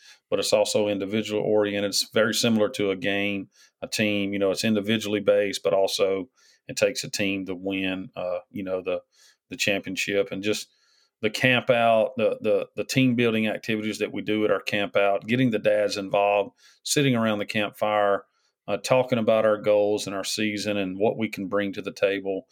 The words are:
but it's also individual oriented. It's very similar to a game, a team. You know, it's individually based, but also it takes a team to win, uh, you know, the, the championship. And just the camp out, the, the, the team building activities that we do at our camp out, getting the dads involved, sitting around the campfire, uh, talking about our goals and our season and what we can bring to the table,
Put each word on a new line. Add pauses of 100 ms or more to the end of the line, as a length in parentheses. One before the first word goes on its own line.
(300)
but
it's
also
individual
oriented.
It's
very
similar
to
a
game, (320)
a
team.
You
know,
it's
individually
based,
but
also (360)
it
takes
a
team
to
win,
uh, (120)
you
know,
the, (480)
the
championship.
And
just (520)
the
camp
out,
the,
the,
the
team
building
activities
that
we
do
at
our
camp
out,
getting
the
dads
involved, (320)
sitting
around
the
campfire, (440)
uh,
talking
about
our
goals
and
our
season
and
what
we
can
bring
to
the
table,